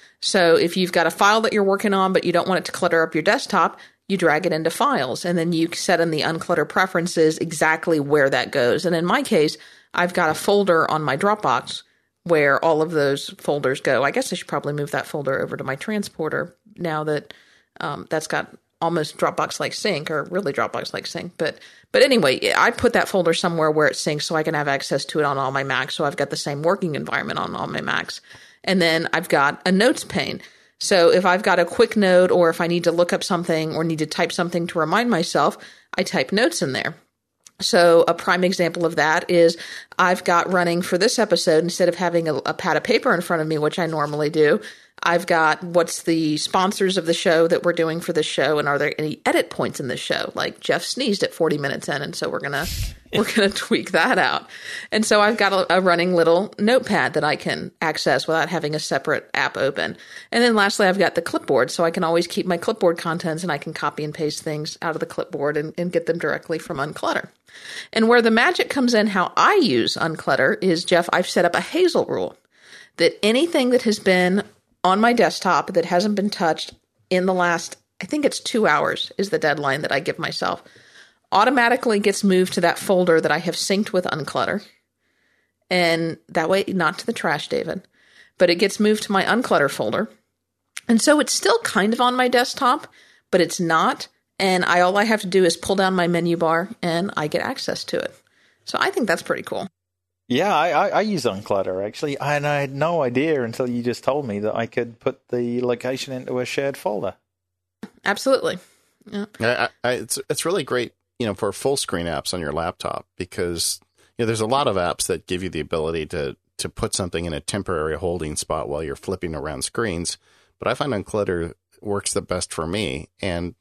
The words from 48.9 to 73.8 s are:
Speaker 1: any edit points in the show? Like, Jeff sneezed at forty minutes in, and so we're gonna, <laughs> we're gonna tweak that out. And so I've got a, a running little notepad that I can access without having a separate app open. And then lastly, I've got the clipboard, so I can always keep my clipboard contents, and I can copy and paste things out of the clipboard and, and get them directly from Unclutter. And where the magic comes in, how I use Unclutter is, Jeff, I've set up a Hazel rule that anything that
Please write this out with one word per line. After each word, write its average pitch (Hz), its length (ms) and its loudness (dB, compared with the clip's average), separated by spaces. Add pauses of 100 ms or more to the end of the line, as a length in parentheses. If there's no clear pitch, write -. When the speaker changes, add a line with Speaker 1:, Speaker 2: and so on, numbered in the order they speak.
Speaker 1:
any 156 280 -6
edit 339 240 2
points - 300 -6
in 143 80 -8
the 117 100 -4
show? - 380 -4
Like, - 260 -6
Jeff 156 220 -2
sneezed 226 380 -2
at - 120 -2
forty 160 240 0
minutes - 320 -6
in, 143 120 -4
and 151 140 -10
so 160 140 -6
we're - 100 -6
gonna, 143 260 -6 (240)
<laughs> - 240 -18
we're - 200 0
gonna 196 160 2
tweak 202 420 -4
that 185 260 2
out. 127 300 0 (440)
And 214 140 0
so 214 160 4
I've 214 160 2
got 202 160 2
a, 185 240 2
a 190 40 4
running 175 340 2
little 170 420 4
notepad 208 560 2
that 143 120 0
I 147 100 0
can - 360 -6 (100)
access 151 440 0
without 160 240 0
having 151 240 -4
a 151 60 -2
separate 147 540 -4
app 131 240 -2
open. 95 400 -2 (340)
And 233 120 2
then 240 120 4
lastly, 202 320 2
I've 185 120 2
got 175 160 2
the 170 60 0
clipboard, 139 500 0
so - 120 -2
I 165 80 0
can 185 140 -2
always 170 200 2
keep 175 200 -4
my 175 120 0
clipboard 175 400 0
contents, 165 460 -4
and 175 80 -4
I 143 60 -2
can 156 160 -10
copy 147 300 -4
and 151 100 -8
paste 151 300 -4
things 151 380 -8
out 165 140 -4
of 165 60 -6
the 170 40 -6
clipboard 151 500 -4
and, 151 220 -6
and 175 140 -4
get 170 140 0
them 170 140 -2
directly 156 380 -4
from 165 200 -8
Unclutter. - 520 -6 (640)
And 226 140 4
where 240 140 6
the 226 100 4
magic 254 380 2
comes 247 240 2
in, 214 140 4
how 190 280 0
I 392 260 4
use 127 360 2
Unclutter 156 640 0
is, 180 220 2
Jeff, 175 260 2
I've 180 180 2
set 185 160 2
up 170 100 2
a 180 60 2
Hazel 320 440 2
rule - 320 -4 (600)
that 165 260 2
anything 254 480 2
that 247 120 4